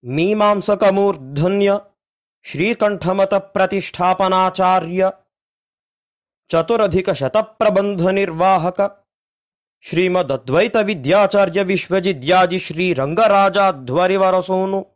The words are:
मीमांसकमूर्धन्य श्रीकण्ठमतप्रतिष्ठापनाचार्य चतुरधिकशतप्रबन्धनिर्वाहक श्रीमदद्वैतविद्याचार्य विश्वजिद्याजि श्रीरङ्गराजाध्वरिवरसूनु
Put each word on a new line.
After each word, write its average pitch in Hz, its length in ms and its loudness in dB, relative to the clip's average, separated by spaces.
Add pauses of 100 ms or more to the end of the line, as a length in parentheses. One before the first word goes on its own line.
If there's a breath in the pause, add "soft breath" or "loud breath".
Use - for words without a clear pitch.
मीमांसकमूर्धन्य 196 1800 0 (640)
श्रीकण्ठमतप्रतिष्ठापनाचार्य 185 2750 0 (1400)
चतुरधिकशतप्रबन्धनिर्वाहक 190 2500 0 (760)
श्रीमदद्वैतविद्याचार्य 180 1800 0
विश्वजिद्याजि 185 960 0
श्रीरङ्गराजाध्वरिवरसूनु 185 2250 0 (120)